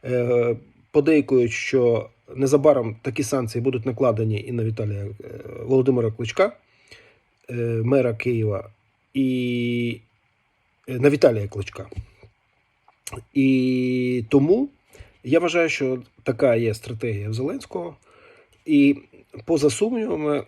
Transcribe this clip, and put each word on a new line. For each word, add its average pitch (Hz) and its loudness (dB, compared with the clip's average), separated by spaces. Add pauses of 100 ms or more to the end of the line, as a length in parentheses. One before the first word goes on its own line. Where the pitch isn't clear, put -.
Е, 120 0 (360)
подейкують, 139 4
що 120 0 (260)
незабаром 131 4
такі 135 -4
санкції 123 -4
будуть 123 -2
накладені 110 0
і - -8
на 117 -4
Віталія, 110 -4
е, 101 -10 (500)
Володимира 127 2
Кличка, 120 -2 (920)
е, 123 -10 (320)
мера 123 2
Києва, 110 -2 (440)
і, 120 -2 (920)
е, 131 -6
на 139 6
Віталія 117 4
Кличка. - -10 (1400)
І 127 0
тому 180 4 (540)
я 143 2
вважаю, 165 0
що 131 -4 (240)
така 123 2
є 113 0
стратегія 107 -8
в 110 -6
Зеленського. 170 -8 (720)
І 143 4 (480)
поза 151 2
сумнівами 170 -2